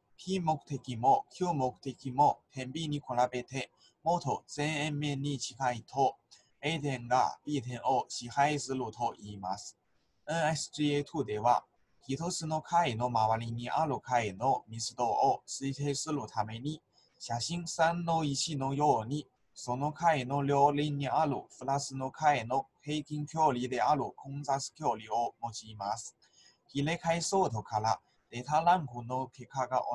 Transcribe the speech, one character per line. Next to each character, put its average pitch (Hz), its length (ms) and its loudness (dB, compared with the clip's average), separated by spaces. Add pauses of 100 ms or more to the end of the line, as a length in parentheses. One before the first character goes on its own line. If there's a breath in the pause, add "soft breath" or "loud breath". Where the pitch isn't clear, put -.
(180)
P 190 220 -2
目 160 260 0
的 127 320 -6
も 127 340 4
Q 180 220 0
目 131 280 0
的 131 300 -8
も 143 280 4 (120)
点 127 200 -8
B 156 180 -6
に 147 80 -2
比 139 80 -8 (260)
べ 123 120 -4
て 135 260 -8 (340 soft breath)
も 175 140 2
っ - 40 -4
と 127 260 -2
全 147 400 -2
円 151 100 -2
面 143 240 -2
に 143 160 -2
近 123 360 -2
い 117 100 -8
と、 - 320 0 (460 soft breath)
A 156 180 -2
点 131 280 -4
が 120 380 2
B 143 160 -2
点 127 220 -8
を 127 260 0
支 - 180 -10
配 143 320 2
す 131 140 -6
る 131 120 -2
と 117 360 -4
言 104 120 -12
い 104 40 -12
ま 95 220 -6
す。 - 180 -16 (500)
エ 151 60 -4
ヌ 160 180 2
エ 156 40 0
ス - 180 -8
ジ 151 120 -2
ー 143 120 2
エ - 40 2
ー 143 40 -8
two 143 180 -4
で 107 140 -2
は、 117 260 4 (440)
一 156 240 -4
つ 165 160 -6
の 156 160 -2
解 170 320 4
の 123 160 0
周 113 340 4
り 117 60 -6
に 120 180 -6
あ - 160 2
る 110 140 -2
解 117 340 0
の 120 340 0
密 113 280 -8
度 123 100 0
を 127 420 2
推 135 280 -6
定 143 180 -2
す 156 180 -4
る 143 160 -2
た 107 160 -2
め 113 160 -8
に、 151 220 -6 (380 soft breath)
写 120 200 -4
真 170 280 -4
三 170 360 2
の 165 200 2
一 143 340 -2
の 135 160 -2
よ 139 320 4
う - 20 -6
に、 147 200 -4 (320)
そ 123 160 -4
の 143 160 -2
解 151 360 4
の 139 160 0
両 143 280 6
輪 147 280 0
に 139 100 -2
あ 151 160 4
る 139 80 2 (240)
プ 131 80 -12
ラ 139 140 2
ス 135 160 -6
の 131 160 -4
解 143 340 4
の 127 220 -2 (120)
平 151 240 -4
均 147 220 -6
距 160 140 -4
離 127 280 4
で 123 140 -2
あ 143 140 4
る 131 80 0 (120)
混 139 280 -12
雑 135 320 -2
距 156 120 -10
離 110 240 -2
を 113 300 0
用 120 80 -6 (200)
い 110 60 -14
ま 101 220 -2
す。 - 180 -14 (520 soft breath)
比 139 160 -2
例 160 140 0
階 170 260 0
相 190 260 2
当 110 140 -4
か 107 160 -2
ら 110 200 2 (300)
デ 120 140 -8
ー - 20 -12
タ 147 160 2
ラ 175 160 6
ン 156 80 -4
ク 123 180 -10
の 127 300 -4
結 123 160 -16
果 131 180 0
が 127 140 2 (140)